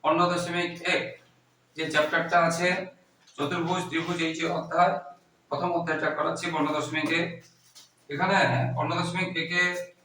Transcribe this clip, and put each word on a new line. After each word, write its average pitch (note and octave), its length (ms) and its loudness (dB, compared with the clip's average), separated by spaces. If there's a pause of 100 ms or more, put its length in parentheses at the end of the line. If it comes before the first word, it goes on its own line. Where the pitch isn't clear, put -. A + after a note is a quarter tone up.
পনেরো E3 280 4
দশমিক E3+ 400 -2 (240)
এক, - 80 0 (720)
যে D#3+ 80 -4 (100)
চ্যাপ্টারটা E3+ 440 2 (100)
আছে F3 200 0 (680)
চতুর্ভুজ, E3+ 520 0
ত্রিভুজ, E3 380 -2
এই D#3+ 120 -2
যে E3 60 -2 (120)
অধ্যায়, - 360 2 (560)
প্রথম F3 280 -2
অধ্যায়টা D#3 400 0
করাচ্ছি D#3 360 -2
পনেরো C#3+ 240 0
দশমিক D3+ 320 -2 (100)
এক। - 80 -2 (840)
এখানে F#3+ 240 2 (380)
পনেরো D#3 240 -2
দশমিক F3 300 -2 (120)
একে F3 220 0 (420)